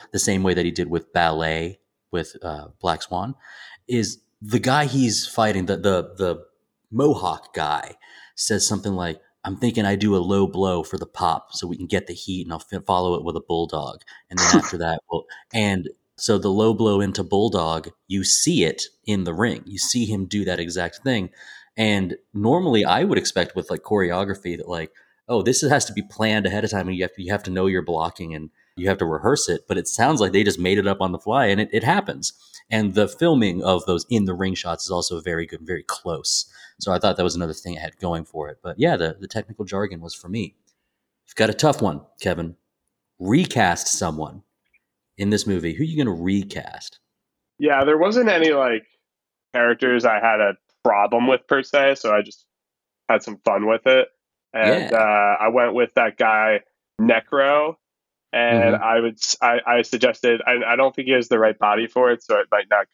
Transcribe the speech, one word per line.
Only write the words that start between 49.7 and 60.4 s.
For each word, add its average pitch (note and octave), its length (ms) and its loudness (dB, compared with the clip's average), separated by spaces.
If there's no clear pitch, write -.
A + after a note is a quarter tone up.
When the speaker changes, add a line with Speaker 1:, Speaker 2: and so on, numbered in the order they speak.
Speaker 2:
I G#2+ 140 4
had A2 200 4
a G2+ 140 4
problem A2 440 2
with C3 200 2
per C#3 160 2
se, C#3 320 2
so A2 180 0
I G#2 80 4
just G#2 240 -10
had G#2+ 140 4
some G#2 200 -10
fun G#2 240 2
with A2+ 180 0
it. C3 220 6
And, G#2+ 380 2
Speaker 1:
Yeah. A#2 60 2
Speaker 2:
uh, G#2 460 4
I A2 60 4
went A#2+ 240 2
with A#2+ 220 0
that A2+ 220 2
guy, A2 440 4
Necro, C#3 720 2
and A#2 440 4
Speaker 1:
Mm-hmm. G#2+ 80 -2
Speaker 2:
I A#2 180 2
would A#2 140 -2
s-, - 260 -4
I, A#2+ 260 4
I A#2+ 140 4
suggested, A#2 640 2